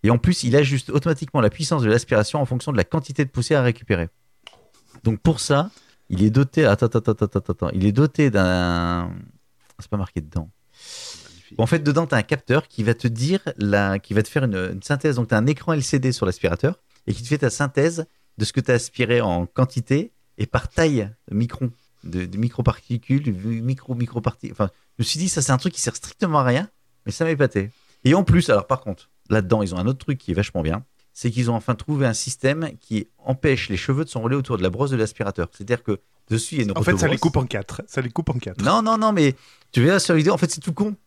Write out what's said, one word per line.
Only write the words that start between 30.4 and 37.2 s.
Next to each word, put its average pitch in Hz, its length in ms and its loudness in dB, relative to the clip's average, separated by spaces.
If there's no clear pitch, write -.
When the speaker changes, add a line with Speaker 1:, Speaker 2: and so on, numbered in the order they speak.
Speaker 1:
bien, 85 220 -4
c'est - 160 -4
qu'ils 117 200 -2
ont 117 40 0
enfin 113 220 -2
trouvé 139 300 -2
un 113 60 0
système 143 580 -4
qui 107 260 -6
empêche 131 460 0
les 123 60 -2
cheveux 139 280 -2
de - 60 -12
s'enrouler 117 260 -2
autour 131 220 -2
de 90 60 -2
la 92 60 2
brosse 131 200 -2
de 131 60 0
l'aspirateur. 107 560 -2
C'est-à-dire 110 320 -4
que 101 160 -2
dessus, 113 280 -2
il - 20 0
y - 40 0
a - 20 2
une 101 80 -2
Speaker 2:
En 160 100 -2
fait, 175 160 2
ça 156 80 2
les 143 80 2
Speaker 1:
rotobrosse. - 60 -4